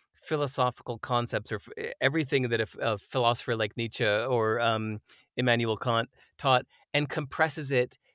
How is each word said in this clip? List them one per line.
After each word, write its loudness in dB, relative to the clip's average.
philosophical -2
concepts -2
or -2
f-, -10
e-, -6
everything 2
that 0
a 0
f-, -12
a 0
philosopher 0
like -2
Nietzsche -4
or, 2
um, 0
Immanuel 2
Kant -2
taught 2
and 0
compresses -2
it 2